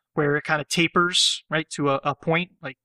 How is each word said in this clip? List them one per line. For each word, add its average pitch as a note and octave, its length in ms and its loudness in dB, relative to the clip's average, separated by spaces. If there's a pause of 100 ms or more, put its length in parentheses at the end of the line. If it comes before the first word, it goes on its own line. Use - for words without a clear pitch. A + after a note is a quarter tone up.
(140)
where D3 220 2
it D3 80 -2
kinda D3+ 260 -2
tapers, F3 800 2
right, D#3 200 -2
to C#3+ 200 -2
a, C3+ 140 0
a C#3 120 -2
point, E3+ 360 -2 (100)
like, C3+ 240 -12